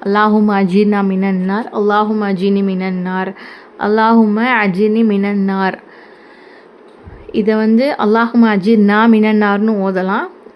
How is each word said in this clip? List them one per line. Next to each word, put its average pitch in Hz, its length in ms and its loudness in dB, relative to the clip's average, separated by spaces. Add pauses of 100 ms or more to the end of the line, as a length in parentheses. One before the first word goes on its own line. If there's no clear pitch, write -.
அல்லாஹும்ம 208 460 2
அஜிர்னா 202 540 0
மினன் 190 380 -2
நார், 196 320 -4
அல்லாஹும்ம 214 480 0
அஜினி 196 420 -2
மினன் 185 380 -4
நார்." 185 320 -6 (460)
"அல்லாஹும்ம 220 680 2 (160)
அஜிர்னி 214 420 0
மினன் 202 400 -2
நார்." 190 400 -4 (1500)
இதை 214 240 0
வந்து, 226 420 2
"அல்லாஹும்ம 233 460 2
அஜிர்னா 214 640 2
மினன் 214 340 4
நார்னு" 208 300 0
ஓதலாம். 190 560 -2 (280)